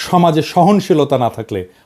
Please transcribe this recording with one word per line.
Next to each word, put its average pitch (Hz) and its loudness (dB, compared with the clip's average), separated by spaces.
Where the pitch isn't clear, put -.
সমাজে 170 2
সহনশীলতা 170 2
না 113 -2
থাকলে 107 -8